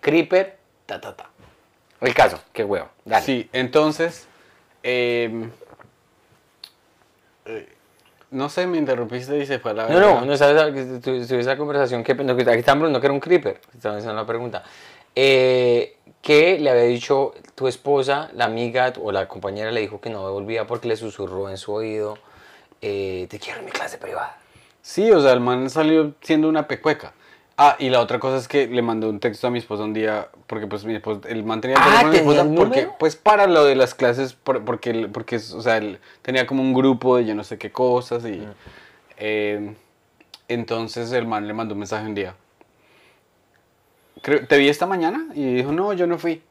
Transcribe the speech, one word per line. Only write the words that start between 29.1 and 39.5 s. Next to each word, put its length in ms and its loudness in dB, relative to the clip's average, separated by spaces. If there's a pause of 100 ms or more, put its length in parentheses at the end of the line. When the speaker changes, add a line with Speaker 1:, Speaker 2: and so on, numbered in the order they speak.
Speaker 2:
texto 300 -4
a 20 -2
mi 80 -4
esposa 240 -8
un 100 -6
día, 360 -2 (180)
porque, 220 -8
pues, 160 -8
mi 100 -4
esposa, 340 -6
el 140 -6
man 180 -4
tenía 160 0
el 60 4
Speaker 1:
Ah, 40 6
Speaker 2:
teléfono 260 6
de 0 -
mi 60 6
Speaker 1:
¿tenía 120 4
Speaker 2:
esposa 180 4
Speaker 1:
el 80 0
Speaker 2:
porque, 260 4
Speaker 1:
número? 180 -6
Speaker 2:
pues, 160 0
para 320 4
lo 160 6
de 100 6
las 220 2
clases, 380 0
por-, 300 -4
porque 260 -6
él, 220 -4
porque 240 -10
es, 160 -8
o 80 -12
sea, 160 2
él 220 -6 (240)
tenía 240 -2
como 160 -2
un 100 0
grupo 440 4
de 100 2
yo 80 -2
no 80 -6
sé 160 -12
qué 140 -12
cosas 540 -2
y, 120 -8
Speaker 1:
Mm. 140 -14 (640)
Speaker 2:
eh, 580 -4 (720)